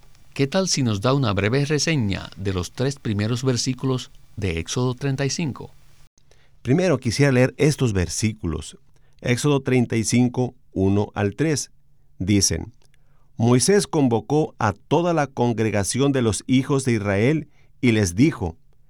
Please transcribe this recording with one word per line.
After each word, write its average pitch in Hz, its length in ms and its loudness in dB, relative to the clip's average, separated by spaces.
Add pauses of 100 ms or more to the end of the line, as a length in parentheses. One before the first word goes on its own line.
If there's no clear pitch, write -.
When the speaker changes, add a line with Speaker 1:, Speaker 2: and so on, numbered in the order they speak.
(360)
Speaker 1:
¿Qué 139 100 0
tal 190 220 -2
si 147 160 -2
nos 107 180 0
da 127 140 2
una 131 180 0
breve 107 320 0
reseña 135 720 -2
de 98 160 -4
los 90 200 -4
tres 139 240 -4
primeros 113 460 -4
versículos 127 680 -2 (240)
de 82 240 -4
Éxodo 123 340 -2
treinta 139 320 -4
y 131 60 -4
cinco? 139 400 -6 (920)
Speaker 2:
Primero 156 360 2
quisiera 139 320 2
leer 127 260 4
estos 139 340 2
versículos. 90 840 -4 (440)
Éxodo 139 400 0
treinta 123 340 0
y 113 80 0
cinco, 123 500 0 (200)
uno 98 420 0
al 101 200 -2
tres. 147 360 -2 (480)
Dicen: 95 520 0 (640)
"Moisés 123 520 4
convocó 139 720 0
a 107 140 0
toda 170 420 0
la 147 100 0
congregación 117 840 0
de 135 100 0
los 110 240 0
hijos 131 400 0
de 120 60 0
Israel 113 580 0 (320)
y 120 120 4
les 104 200 2
dijo: 104 440 0 (320)